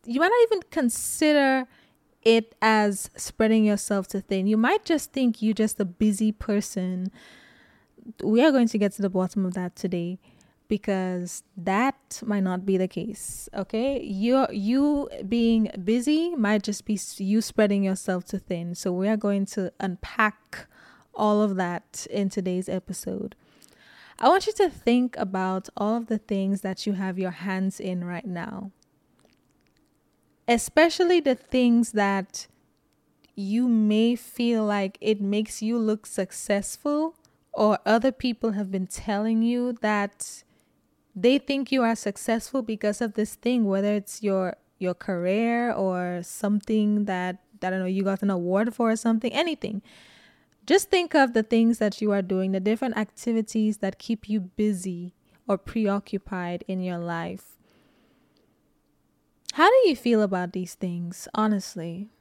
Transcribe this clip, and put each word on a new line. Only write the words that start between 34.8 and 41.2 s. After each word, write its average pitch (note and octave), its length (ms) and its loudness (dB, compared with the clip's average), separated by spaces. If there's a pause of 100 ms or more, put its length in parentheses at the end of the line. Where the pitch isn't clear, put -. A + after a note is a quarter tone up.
it G#3+ 180 0
makes G#3 420 -2
you A3+ 160 -2
look G#3+ 280 -2
successful, D4 1120 -4 (340)
or G#3+ 340 2
other A3+ 280 2
people A3+ 400 -2
have F#3+ 180 -4
been F#3 160 -2
telling A3 540 -2
you A#3+ 400 0
that G#3 600 -4 (720)
they A#3+ 240 4